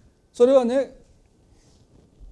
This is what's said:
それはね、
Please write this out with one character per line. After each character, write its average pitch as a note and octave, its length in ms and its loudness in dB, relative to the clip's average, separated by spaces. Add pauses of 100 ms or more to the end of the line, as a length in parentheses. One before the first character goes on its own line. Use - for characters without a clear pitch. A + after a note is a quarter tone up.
(320)
そ A#3+ 120 0
れ C4 80 4
は C4 120 2
ね、 B3 300 -6 (1400)